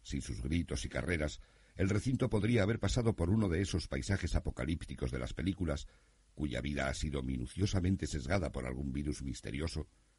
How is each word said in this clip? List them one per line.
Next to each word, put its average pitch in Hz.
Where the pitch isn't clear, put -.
sin 69
sus -
gritos 82
y -
carreras, 76
el 95
recinto 120
podría 110
haber 107
pasado 110
por 85
uno 107
de 82
esos -
paisajes 78
apocalípticos 69
de 64
las 60
películas, 80
cuya 64
vida 69
ha 67
sido 69
minuciosamente 85
sesgada 78
por 65
algún 65
virus 71
misterioso, 69